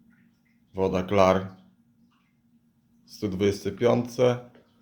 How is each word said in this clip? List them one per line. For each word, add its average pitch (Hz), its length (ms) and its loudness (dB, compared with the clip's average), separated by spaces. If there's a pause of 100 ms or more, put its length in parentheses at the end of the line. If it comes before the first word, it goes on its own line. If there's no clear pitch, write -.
(720)
Woda 92 300 -2
Klar 95 440 2 (1600)
w - 60 -20
sto - 160 -8
dwudziestej 98 440 -2
piątce, 120 800 0 (320)